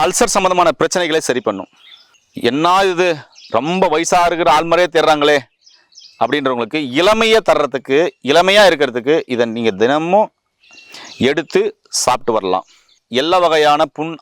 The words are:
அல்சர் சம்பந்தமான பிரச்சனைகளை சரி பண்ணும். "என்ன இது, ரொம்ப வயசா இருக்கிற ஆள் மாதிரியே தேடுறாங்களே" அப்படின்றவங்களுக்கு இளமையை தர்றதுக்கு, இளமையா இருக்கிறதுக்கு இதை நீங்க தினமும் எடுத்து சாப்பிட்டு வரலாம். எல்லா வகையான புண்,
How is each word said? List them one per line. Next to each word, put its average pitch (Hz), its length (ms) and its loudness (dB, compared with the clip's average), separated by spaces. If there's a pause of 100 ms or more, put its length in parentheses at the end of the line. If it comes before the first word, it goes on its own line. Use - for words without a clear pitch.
அல்சர் 185 340 -2
சம்பந்தமான 180 320 0 (120)
பிரச்சனைகளை 160 480 -2
சரி 127 200 -2
பண்ணும். 95 220 -8 (760)
"என்ன 151 200 0 (220)
இது, 180 180 0 (460)
ரொம்ப 170 360 -2
வயசா 165 280 0 (100)
இருக்கிற 170 260 0
ஆள் 160 140 0
மாதிரியே 170 240 2
தேடுறாங்களே" 151 420 2 (840)
அப்படின்றவங்களுக்கு 127 580 -2 (200)
இளமையை 220 400 2 (100)
தர்றதுக்கு, 139 500 0 (320)
இளமையா 190 380 4
இருக்கிறதுக்கு 139 460 0 (180)
இதை 117 120 0 (100)
நீங்க 113 160 -2 (100)
தினமும் 165 460 0 (1000)
எடுத்து 160 320 -2 (420)
சாப்பிட்டு 123 320 0
வரலாம். 92 300 -2 (560)
எல்லா 170 220 0
வகையான 151 380 2 (160)
புண், 160 240 -8